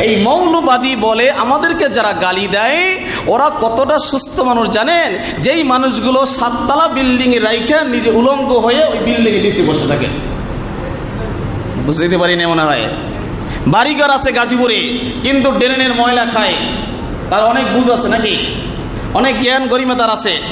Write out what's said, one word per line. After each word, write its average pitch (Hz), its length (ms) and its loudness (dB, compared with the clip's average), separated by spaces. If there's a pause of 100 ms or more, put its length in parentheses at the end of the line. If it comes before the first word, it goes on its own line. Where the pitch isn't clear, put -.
এই 214 180 2
মৌলবাদী 269 720 2
বলে 220 360 2
আমাদেরকে 302 580 0
যারা 208 240 0
গালি 185 340 -2
দেয়, 285 500 0 (300)
ওরা 262 240 2 (100)
কতটা 262 380 0
সুস্থ - 400 -4
মানুষ 240 300 0
জানেন? 233 480 0 (220)
যেই 294 240 2
মানুষগুলো 254 640 2
সাততলা 254 640 0
বিল্ডিং 254 460 2
এ 233 60 2
রাইখা 233 440 2
নিজে 240 260 0
উলঙ্গ 254 420 2
হয়ে 240 320 4
ওই 285 220 0
বিল্ডিং 233 280 2
এর 190 100 0
নিচে 196 200 2
বসে 143 240 0
থাকে। 131 180 0 (1800)
বুঝতে 165 320 0
পারি 175 180 2
না 175 120 0
মনে 165 140 2
হয়। 135 260 0 (800)
বাড়িঘর 277 420 2
আছে 262 220 2
গাজীপুরে, 240 680 0 (240)
কিন্তু 269 280 2
ড্রেনের 254 440 2
ময়লা 240 300 2
খায়। 214 280 0 (760)
তার 208 160 2
অনেক 240 280 2
বুঝ 247 160 2
আছে 226 180 2
নাকি? 208 300 0 (760)
অনেক 233 280 0
জ্ঞান 254 260 0
গরিমা 254 280 0
তার 233 140 2
আছে। 202 280 -2 (140)